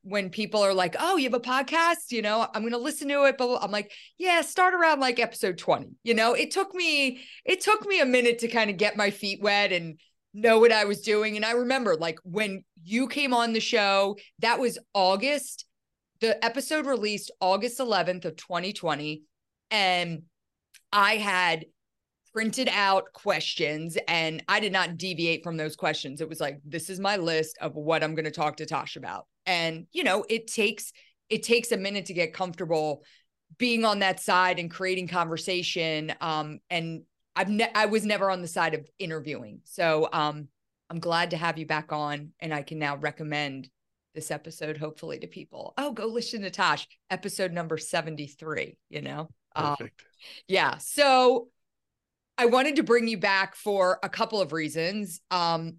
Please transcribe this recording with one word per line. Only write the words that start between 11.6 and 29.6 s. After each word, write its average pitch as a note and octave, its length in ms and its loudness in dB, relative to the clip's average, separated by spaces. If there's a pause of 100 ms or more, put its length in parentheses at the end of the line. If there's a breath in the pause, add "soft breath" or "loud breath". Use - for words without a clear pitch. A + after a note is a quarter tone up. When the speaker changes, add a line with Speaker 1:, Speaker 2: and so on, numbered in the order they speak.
Speaker 1:
like, E3 260 -4
when F#3+ 400 -4 (180)
you A3+ 280 -2
came C#4 240 0
on A#3 180 2
the A3 80 0
show, G3+ 560 2 (240 loud breath)
that A3+ 200 2
was A#3+ 200 -2 (140)
August. G3+ 720 2 (560)
The A3 220 2
episode C4+ 420 0
released G#3+ 460 -2 (100)
August G#3 400 2
eleventh F3+ 420 0
of E3 140 -6
twenty F3+ 340 -4
twenty. D3+ 520 -4 (460)
And F3+ 540 0 (680)
I G#3 260 6
had F3+ 480 0 (640)
printed A3 380 -2
out G3 420 2
questions D#3+ 840 -4 (100)
and D#3+ 400 -2
I G#3 140 2
did G#3 100 -2
not F3 240 0
deviate E3 480 -2
from E3 140 -6
those D3+ 180 -6
questions. D3+ 460 -4
It D3+ 80 -6
was D#3 100 -12
like, C#3+ 240 -4
"This D#3+ 260 -10
is F#3 80 -8
my G3 200 0
list D#3+ 420 -2
of D3+ 160 -8
what D3+ 260 0
I'm D#3+ 140 -2
gonna D#3 160 -4
talk D3+ 260 -2
to D#3 80 -10
Tosh C#3+ 300 -6
about." G2 320 -12 (180)
And, E3 460 -2